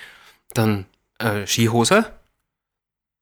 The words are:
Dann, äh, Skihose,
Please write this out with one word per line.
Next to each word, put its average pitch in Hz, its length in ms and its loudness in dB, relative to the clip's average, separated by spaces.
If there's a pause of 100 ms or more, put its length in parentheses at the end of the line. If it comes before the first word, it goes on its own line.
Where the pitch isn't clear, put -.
(560)
Dann, 107 300 0 (340)
äh, 104 260 -4
Skihose, 117 680 2 (1120)